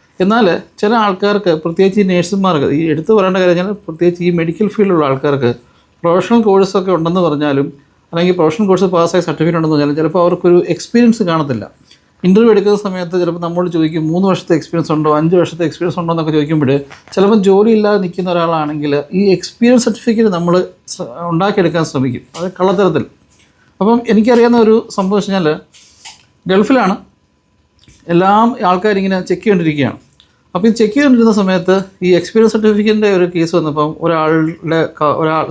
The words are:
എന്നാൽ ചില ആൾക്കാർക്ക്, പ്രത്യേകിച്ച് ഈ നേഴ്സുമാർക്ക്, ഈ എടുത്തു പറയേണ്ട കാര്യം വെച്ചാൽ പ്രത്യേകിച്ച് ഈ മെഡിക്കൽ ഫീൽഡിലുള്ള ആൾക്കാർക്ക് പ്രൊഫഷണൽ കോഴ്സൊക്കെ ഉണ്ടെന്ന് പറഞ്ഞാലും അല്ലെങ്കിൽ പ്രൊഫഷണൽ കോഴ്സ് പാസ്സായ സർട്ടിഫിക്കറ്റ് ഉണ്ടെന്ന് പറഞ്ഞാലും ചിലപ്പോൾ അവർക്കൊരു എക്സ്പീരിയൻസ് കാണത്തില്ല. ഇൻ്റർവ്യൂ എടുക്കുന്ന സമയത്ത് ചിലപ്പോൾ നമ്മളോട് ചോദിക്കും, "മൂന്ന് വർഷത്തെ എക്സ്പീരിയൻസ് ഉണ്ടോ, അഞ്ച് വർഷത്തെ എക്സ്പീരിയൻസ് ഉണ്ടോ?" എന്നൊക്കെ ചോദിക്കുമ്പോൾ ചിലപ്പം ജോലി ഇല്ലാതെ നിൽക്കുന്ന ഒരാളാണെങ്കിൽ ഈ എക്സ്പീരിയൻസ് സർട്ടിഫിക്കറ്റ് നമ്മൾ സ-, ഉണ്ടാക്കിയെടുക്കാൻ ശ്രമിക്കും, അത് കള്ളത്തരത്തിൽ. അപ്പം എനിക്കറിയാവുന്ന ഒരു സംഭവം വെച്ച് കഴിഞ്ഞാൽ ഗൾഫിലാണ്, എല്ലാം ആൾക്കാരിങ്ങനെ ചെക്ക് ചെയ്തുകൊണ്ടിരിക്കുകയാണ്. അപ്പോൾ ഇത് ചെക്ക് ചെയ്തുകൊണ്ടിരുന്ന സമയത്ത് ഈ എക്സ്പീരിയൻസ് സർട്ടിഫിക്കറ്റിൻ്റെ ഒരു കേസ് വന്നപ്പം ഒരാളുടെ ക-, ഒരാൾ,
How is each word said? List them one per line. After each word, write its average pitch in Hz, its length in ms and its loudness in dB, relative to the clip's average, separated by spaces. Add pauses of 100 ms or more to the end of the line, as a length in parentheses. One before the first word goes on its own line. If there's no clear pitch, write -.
(200)
എന്നാൽ 196 400 2 (180)
ചില 214 160 0
ആൾക്കാർക്ക്, 202 560 0 (140)
പ്രത്യേകിച്ച് 190 360 0
ഈ - 20 4
നേഴ്സുമാർക്ക്, 180 640 0
ഈ 143 200 -2
എടുത്തു 160 280 0
പറയേണ്ട 190 220 2
കാര്യം 180 200 2
വെച്ചാൽ 190 160 -4
പ്രത്യേകിച്ച് 175 500 -4
ഈ 175 80 0
മെഡിക്കൽ 170 380 -2
ഫീൽഡിലുള്ള 180 380 0
ആൾക്കാർക്ക് 135 480 0 (480)
പ്രൊഫഷണൽ 185 400 2
കോഴ്സൊക്കെ 190 500 0
ഉണ്ടെന്ന് 170 280 0
പറഞ്ഞാലും 147 720 -2 (220)
അല്ലെങ്കിൽ 175 260 0
പ്രൊഫഷണൽ 160 280 0
കോഴ്സ് 185 180 2
പാസ്സായ 175 360 0
സർട്ടിഫിക്കറ്റ് 165 360 -2
ഉണ്ടെന്ന് 156 200 0
പറഞ്ഞാലും 147 200 0
ചിലപ്പോൾ 160 260 -2
അവർക്കൊരു 175 460 2
എക്സ്പീരിയൻസ് 226 540 0
കാണത്തില്ല. 143 480 -4 (540)
ഇൻ്റർവ്യൂ 220 260 4
എടുക്കുന്ന 202 260 2
സമയത്ത് 185 440 -6
ചിലപ്പോൾ 170 200 -4
നമ്മളോട് 170 320 -4
ചോദിക്കും, 160 360 -2
"മൂന്ന് 185 200 0
വർഷത്തെ 180 280 0
എക്സ്പീരിയൻസ് 165 360 -4
ഉണ്ടോ, 156 240 0
അഞ്ച് 165 200 2
വർഷത്തെ 170 280 0
എക്സ്പീരിയൻസ് 165 340 -6
ഉണ്ടോ?" 170 140 -4
എന്നൊക്കെ 156 200 -4
ചോദിക്കുമ്പോൾ 147 460 0 (360)
ചിലപ്പം 202 280 2
ജോലി 196 280 4
ഇല്ലാതെ 208 280 2
നിൽക്കുന്ന 180 340 -4
ഒരാളാണെങ്കിൽ 151 720 -2 (100)
ഈ 185 100 0 (140)
എക്സ്പീരിയൻസ് 240 480 2
സർട്ടിഫിക്കറ്റ് 226 440 0
നമ്മൾ 175 380 0 (200)
സ-, 165 200 -12 (260)
ഉണ്ടാക്കിയെടുക്കാൻ 170 520 0
ശ്രമിക്കും, 127 360 -4 (200)
അത് 185 200 -6
കള്ളത്തരത്തിൽ. 185 440 0 (760)
അപ്പം 233 280 2
എനിക്കറിയാവുന്ന 233 500 4
ഒരു 220 320 2
സംഭവം 196 280 -4
വെച്ച് 190 140 -4
കഴിഞ്ഞാൽ 160 280 -2 (840)
ഗൾഫിലാണ്, 202 500 2 (1120)
എല്ലാം 202 480 2 (100)
ആൾക്കാരിങ്ങനെ 190 540 0
ചെക്ക് 180 220 -4
ചെയ്തുകൊണ്ടിരിക്കുകയാണ്. 156 560 0 (560)
അപ്പോൾ 190 140 0
ഇത് 220 60 2
ചെക്ക് 214 200 0
ചെയ്തുകൊണ്ടിരുന്ന 247 380 4
സമയത്ത് 185 500 0 (200)
ഈ 180 120 0
എക്സ്പീരിയൻസ് 220 380 2
സർട്ടിഫിക്കറ്റിൻ്റെ 214 640 0
ഒരു 175 180 0
കേസ് 165 200 -2
വന്നപ്പം 156 440 -2
ഒരാളുടെ 160 880 0 (120)
ക-, 151 220 0
ഒരാൾ, 156 280 -2